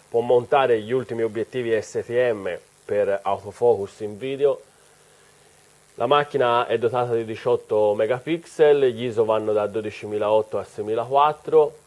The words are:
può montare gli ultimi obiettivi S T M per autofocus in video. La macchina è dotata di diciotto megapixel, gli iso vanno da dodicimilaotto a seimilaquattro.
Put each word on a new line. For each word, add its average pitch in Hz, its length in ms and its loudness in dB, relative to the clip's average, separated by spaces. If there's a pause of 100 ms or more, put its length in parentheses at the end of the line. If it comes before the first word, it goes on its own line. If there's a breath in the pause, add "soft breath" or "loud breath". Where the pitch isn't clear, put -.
può 117 100 0
montare 123 640 2
gli 107 100 -10
ultimi 117 300 -4
obiettivi 113 600 -2
S 110 240 -8
T - 40 -14
M 113 440 -2 (300)
per 98 400 -2
autofocus 101 760 -2
in 104 160 -10
video. 135 440 -2 (1300 loud breath)
La 117 140 -4
macchina 131 580 2
è 117 120 0
dotata 123 360 -2
di 113 100 -2
diciotto 110 680 0
megapixel, 139 960 2
gli 120 180 -2
iso 113 180 0
vanno 110 300 0
da 104 140 0
dodicimilaotto 107 880 -2
a 95 80 -6
seimilaquattro. 139 1200 0